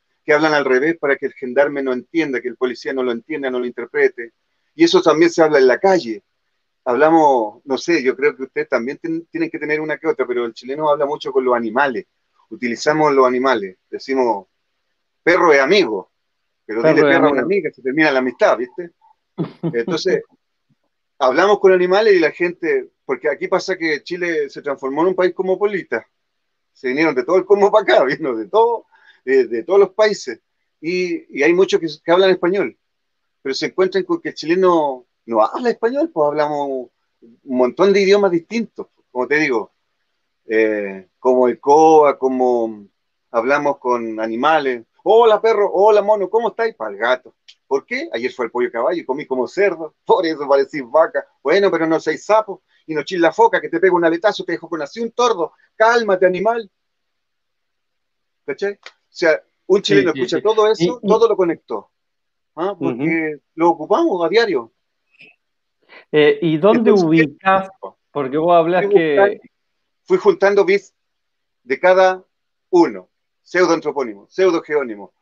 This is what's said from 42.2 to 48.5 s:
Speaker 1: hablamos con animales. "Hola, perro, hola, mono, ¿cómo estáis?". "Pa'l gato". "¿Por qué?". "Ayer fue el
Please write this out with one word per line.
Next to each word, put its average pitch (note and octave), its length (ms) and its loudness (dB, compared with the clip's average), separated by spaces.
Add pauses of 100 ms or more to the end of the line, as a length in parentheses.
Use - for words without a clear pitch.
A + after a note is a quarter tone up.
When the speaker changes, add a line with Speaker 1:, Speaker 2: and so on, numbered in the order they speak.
Speaker 1:
hablamos C#3 480 -2
con A#2 400 -4
animales. B2 640 -2 (180)
"Hola, G#3+ 380 4
perro, G#3 320 0
hola, G#3 280 4
mono, G3+ 280 -2
¿cómo A3 200 -2
estáis?". A3+ 260 -6
"Pa'l G#3+ 220 -10
gato". - 380 -4 (320)
"¿Por C3+ 180 -4
qué?". C#4 280 -8
"Ayer A#2+ 180 -6
fue B2 140 -8
el A#2 60 -8